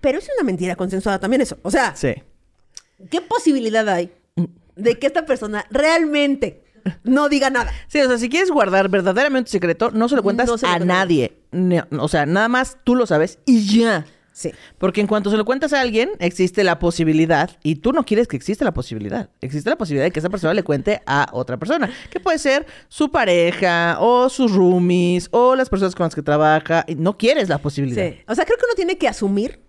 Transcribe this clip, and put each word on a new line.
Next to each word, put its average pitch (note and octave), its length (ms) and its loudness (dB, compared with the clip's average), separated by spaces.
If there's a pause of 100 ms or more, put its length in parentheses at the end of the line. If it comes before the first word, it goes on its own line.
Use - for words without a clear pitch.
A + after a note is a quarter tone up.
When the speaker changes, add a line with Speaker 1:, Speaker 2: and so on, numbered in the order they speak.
Speaker 1:
Pero C#4+ 180 0
es G4+ 160 -12
una G#4+ 100 -2
mentira F#3 320 -4
consensuada F#3+ 440 -4
también B3+ 220 0
eso. - 200 -4
O F#3+ 80 -6
sea, G#3+ 240 0
Speaker 2:
Sí. B2+ 200 -4 (960)
Speaker 1:
¿qué E4+ 100 -2
posibilidad A#3+ 680 0
hay F3+ 240 -2 (240)
Speaker 2:
Mm. F3 80 0 (320)
Speaker 1:
de A#3 220 0
que C#4 80 -2
esta D#4+ 200 -2
persona G#3+ 440 -4
realmente C#4+ 960 0 (400)
no C#4 240 2
diga C#4 220 2
nada? A#3+ 200 -2 (180)
Speaker 2:
Sí, D4 120 0
o C4+ 80 4
sea, B3 80 2
si A#3 140 -2
quieres F4+ 200 2
guardar G3 380 2
verdaderamente G#3+ 600 0
un - 40 -10
secreto, F3+ 380 0
no A3 180 0
se C#4+ 80 2
lo A3+ 60 2
cuentas A3+ 260 0
Speaker 1:
No A#3 80 0
se A3+ 100 -4
lo F#3 60 2
Speaker 2:
a F3 60 0
Speaker 1:
cuentas. F3+ 180 2
Speaker 2:
nadie. F3 400 0 (140)
No, F3+ 360 0 (120)
o C3+ 100 -2
sea, D3+ 160 0
nada F#3+ 240 0
más B3+ 360 -2
tú A#3+ 100 4
lo B3 120 2
sabes D#3 380 0
y A3+ 220 4 (140)
ya. G3+ 260 0 (260)
Speaker 1:
Sí. - 200 -10 (260)
Speaker 2:
Porque A#2+ 240 0
en G#3 40 0
cuanto G3+ 240 0
se G#3+ 60 2
lo G#3+ 80 0
cuentas C4+ 300 -2
a C4+ 80 2
alguien, A#3+ 260 0 (100)
existe F3+ 460 0
la F3 140 2
posibilidad, D#3+ 840 0
y D#3 140 0
tú A#3 160 0
no C#4+ 140 0
quieres A3+ 200 2
que - 120 -8
exista G#3+ 260 -4
la G3 80 0
posibilidad, A2 560 -8 (140)
existe C#3+ 260 -6
la - 80 0
posibilidad D3 300 -2
de F3+ 60 0
que D3+ 80 -4
esa F3+ 100 -4
persona F3+ 240 -2
le G#3 80 0
cuente D#3+ 420 -2
a C#3 280 0
otra B2 260 -6
persona, B3 320 -2 (200)
que F#4 100 -8
puede E4 180 -2
ser C#4+ 260 0 (240)
su D4 220 -2
pareja, F3 920 2
o B3 300 4
sus B3+ 240 0
roomies, F3+ 800 2
o B3 240 4
las C4 120 0
personas F#3+ 260 -2
con F3+ 120 -2
las D#3+ 80 -6
que D3 80 -6
trabaja, D#3 680 2
y D3+ 60 -6
no E3+ 240 -2
quieres A#3 320 2
la C#3 80 0
posibilidad. C#3+ 500 -4
Speaker 1:
Sí. - 200 -12
O - 60 -4
sea, - 120 0
creo A#4+ 100 2
que B4+ 80 -2
uno A#4+ 100 -2
tiene F4+ 220 -2
que C#4 120 0
asumir G3+ 600 -4